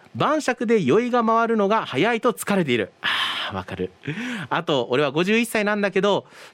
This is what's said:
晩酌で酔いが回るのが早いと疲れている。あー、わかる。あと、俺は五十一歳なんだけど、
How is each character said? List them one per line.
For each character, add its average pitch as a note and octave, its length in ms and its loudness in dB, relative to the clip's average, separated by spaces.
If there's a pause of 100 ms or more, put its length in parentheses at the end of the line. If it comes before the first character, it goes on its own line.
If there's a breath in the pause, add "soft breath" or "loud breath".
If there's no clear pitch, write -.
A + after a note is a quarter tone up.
(160 loud breath)
晩 C4 260 0
酌 B3 240 -2
で A3 160 4
酔 D#3 200 4
い B3 100 -2
が A#3+ 140 2
回 A3+ 220 2
る A3+ 100 0
の G3+ 100 2
が G3+ 180 0
早 F#3+ 280 0
い A3+ 80 -2
と A#3+ 100 2
疲 - 240 -2
れ F#3 80 2
て C#3 80 0
い A#2+ 60 2
る。 G2 140 -2 (100)
あ - 500 -4
ー、 - 40 -8
わ - 100 -6
か - 100 -10
る。 F#2 160 -6 (580 loud breath)
あ D#3 140 -2
と、 C#3 260 0
俺 C3+ 140 2
は C#3 80 0
五 E3 140 0
十 G#3+ 120 2
一 A#3 80 2
歳 G#3+ 200 -2
な G#3 100 0
ん G#3 60 -2
だ G3+ 100 0
け G3 80 0
ど、 F#3+ 260 2 (280 loud breath)